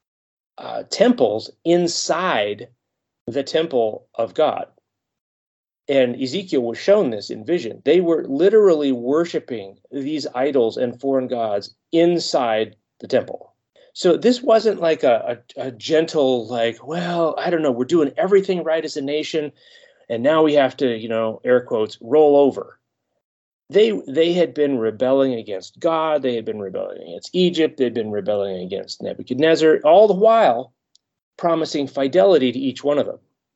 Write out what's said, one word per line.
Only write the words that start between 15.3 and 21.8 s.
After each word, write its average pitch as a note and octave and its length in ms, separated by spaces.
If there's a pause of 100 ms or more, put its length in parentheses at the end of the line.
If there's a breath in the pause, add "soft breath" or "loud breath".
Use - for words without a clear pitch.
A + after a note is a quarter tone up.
a, B2+ 100
a C3 60
gentle, C#3 720
like, A#2 400
Well, E3+ 500
I F#3 140
don't E3 120
know, C#3+ 100
we're A#2+ 120
doing D3 320
everything F#3 460
right D#3+ 220
as D#3 120
a D3 60
nation. D3 500 (600 soft breath)
And A#2 100
now D#3 200
we D#3 100
have C3+ 240
to, B2+ 180
you A2+ 140
know, A2+ 340
air B2 200
quotes, A2 400